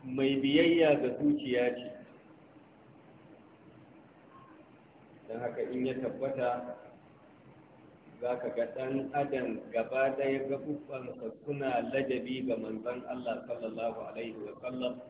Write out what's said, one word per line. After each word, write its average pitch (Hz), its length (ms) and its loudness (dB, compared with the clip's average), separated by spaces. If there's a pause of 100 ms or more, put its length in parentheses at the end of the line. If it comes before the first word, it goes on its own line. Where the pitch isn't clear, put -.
mai 135 360 2
biyayya 156 600 8
ga 123 160 2
zuciya 123 580 4
ce. - 140 -8 (3250)
Don 113 140 -6
haka 120 220 -2
in 127 240 0
ya 127 80 0
tabbata, 123 800 0 (1400)
za 120 220 -2
ka 127 120 -6
ga 117 160 0
ɗan 131 480 -4
adam 135 540 0
gaba 131 480 2
ɗaya 135 320 0
gaɓuɓɓansa 139 800 -6 (140)
suna 135 400 0
ladabi 127 600 0
ga 123 140 2
manzon 110 500 -6
Allah 120 400 -4
sallallahu 113 560 -4
alaihi 110 380 -8
wa 104 180 -10
sallam 127 360 -4 (160)